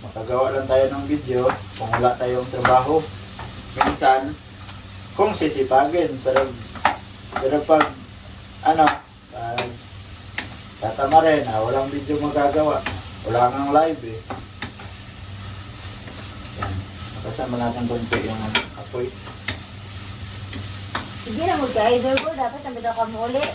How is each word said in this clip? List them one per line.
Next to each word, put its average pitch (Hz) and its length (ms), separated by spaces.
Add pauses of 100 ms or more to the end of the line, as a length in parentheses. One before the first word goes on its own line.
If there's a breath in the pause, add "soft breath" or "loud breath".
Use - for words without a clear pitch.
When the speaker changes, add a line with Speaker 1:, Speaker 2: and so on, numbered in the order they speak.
Speaker 1:
makagawa 127 480
lang 135 160
tayo 131 240
ng 139 160
video 127 400 (320)
kung 110 160
wala 123 240
tayong 127 320
trabaho. 127 480 (800)
Minsan, - 560 (800)
kung 208 160
sisipagin, 143 800 (160)
pero, 135 160 (960)
pero 135 240
pag, 151 240 (800)
ano, 156 160 (480)
pag - 280 (1200)
tatama 143 400
rin, 147 240
ah, 110 160
walang 135 240
video 143 320
magagawa. 147 640 (480)
Wala 120 160
ngang 139 280
live 160 260 (100)
eh. 107 80 (2500)
Yan. 95 100 (460)
Nakasama 123 400
natin 120 280
konti 117 360
yung, 110 160
ano, 110 200 (200)
apoy. 123 280 (2250)
Speaker 2:
Sige 240 180
na, 349 160
mag-idol 240 600
ko. 311 160
Dapat 262 260
nabitaw 233 300
ka 226 180
mo 226 160
uli. 262 160 (120)